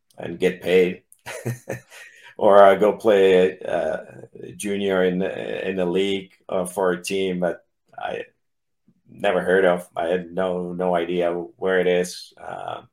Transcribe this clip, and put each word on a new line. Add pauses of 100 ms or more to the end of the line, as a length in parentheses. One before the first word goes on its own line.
(160)
and
get
paid, (680)
<laughs>
or,
uh,
go
play,
uh, (580)
junior
in,
in
the
league, (160)
uh,
for
a
team
that (340)
I (800)
never
heard
of.
I
had
no,
no
idea
where
it
is, (100)
uh, (120)